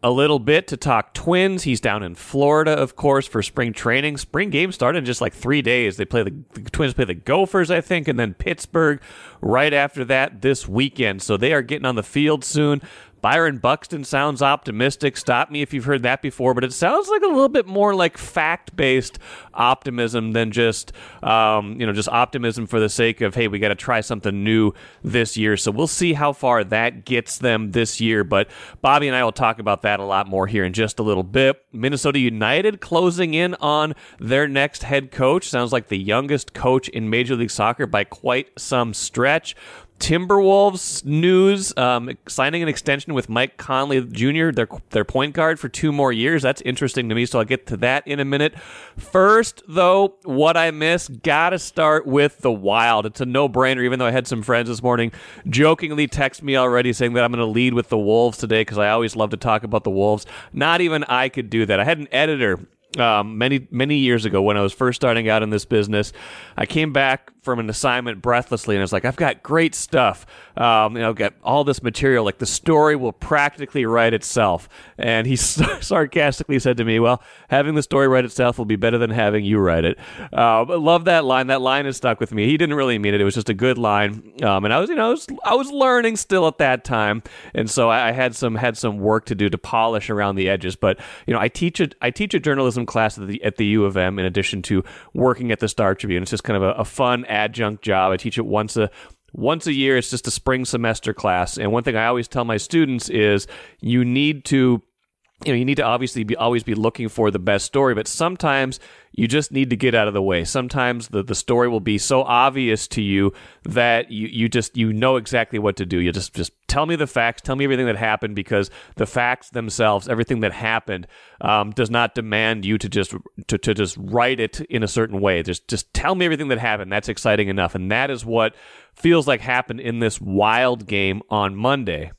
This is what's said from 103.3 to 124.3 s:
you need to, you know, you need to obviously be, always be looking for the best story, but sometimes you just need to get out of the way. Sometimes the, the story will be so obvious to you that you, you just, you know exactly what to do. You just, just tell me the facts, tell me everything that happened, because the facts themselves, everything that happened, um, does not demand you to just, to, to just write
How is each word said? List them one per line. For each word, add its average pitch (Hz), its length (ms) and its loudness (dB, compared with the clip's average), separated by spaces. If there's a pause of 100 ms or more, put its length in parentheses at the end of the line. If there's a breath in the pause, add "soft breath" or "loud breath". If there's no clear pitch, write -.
you 123 240 2
need 139 400 0
to, 127 360 4 (640)
you 151 80 -2
know, 123 60 2
you 123 80 0
need 139 100 0
to 143 80 0
obviously 120 400 -2
be, 107 140 -4
always 117 260 0
be 110 120 -2
looking 110 340 -2
for 107 200 0
the 101 100 -2
best 101 260 0
story, 135 280 2
but 107 140 -4
sometimes 139 720 -2 (320 loud breath)
you 113 160 -2
just 143 240 0
need 135 180 0
to 120 60 0
get 120 180 0
out 107 140 4
of 104 60 -2
the 101 80 0
way. 90 240 0
Sometimes 123 640 -4
the, 101 140 -4
the 110 120 -6
story 120 320 0
will 113 140 -2
be 104 160 -2
so 131 260 2
obvious 127 640 2
to 113 120 -4
you 98 320 2 (300 loud breath)
that 120 460 2
you, 110 180 -8
you 113 200 -2
just, 113 300 -2
you 110 160 0
know 127 240 2
exactly 113 420 -2
what 104 160 0
to 98 100 -6
do. 90 140 -2
You 87 140 0
just, 92 200 -8
just 87 200 -6 (160)
tell 147 160 0
me 170 100 -2
the 151 100 -2
facts, 117 360 -2
tell 135 160 -4
me 139 80 0
everything 131 200 0
that 110 120 0
happened, 107 380 -2
because 101 360 -2 (240 loud breath)
the 110 100 0
facts 123 440 -2
themselves, 107 580 -2
everything 117 320 -2
that 104 140 -2
happened, 110 520 -4 (360 loud breath)
um, 107 300 0
does 110 180 -2
not 120 260 0
demand 110 480 -2
you 104 140 0
to 101 100 -4
just, 95 260 -2 (340)
to, 110 100 0
to 113 160 -2
just 101 260 -4
write 120 400 0